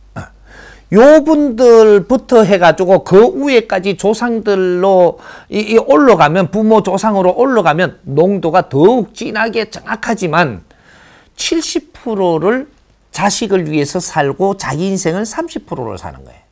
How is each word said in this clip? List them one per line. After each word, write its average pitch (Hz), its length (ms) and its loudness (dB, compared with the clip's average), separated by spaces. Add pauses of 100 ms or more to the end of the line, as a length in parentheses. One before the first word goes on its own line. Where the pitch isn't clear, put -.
(160)
아, - 160 -16 (600)
요 277 320 6
분들부터 233 1200 2
해가지고 180 640 2
그 254 420 4
위에까지 202 480 -2
조상들로 196 1200 0 (280)
이, - 120 -6
이 214 180 0
올라가면, 196 760 2
부모 214 320 2
조상으로 190 540 -2
올라가면 185 640 0
농도가 170 680 -2
더욱 196 480 0
진하게 220 540 -6
정확하지만, 170 960 -6 (720)
칠십 - 560 -6
프로를 196 760 -4 (420)
자식을 190 600 -4
위해서 151 300 -4
살고 170 560 -4
자기 165 300 -6
인생을 190 380 -4
삼십 - 420 -10
프로를 117 300 -10
사는 69 240 -16
거예요. - 180 -20 (120)